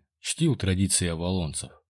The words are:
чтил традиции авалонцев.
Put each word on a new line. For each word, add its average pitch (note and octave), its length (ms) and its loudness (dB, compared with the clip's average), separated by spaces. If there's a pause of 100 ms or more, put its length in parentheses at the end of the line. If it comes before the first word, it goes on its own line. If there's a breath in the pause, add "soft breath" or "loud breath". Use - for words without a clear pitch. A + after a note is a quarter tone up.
(180)
чтил D#3 380 0
традиции F#2 520 2
авалонцев. E2+ 640 -2 (200)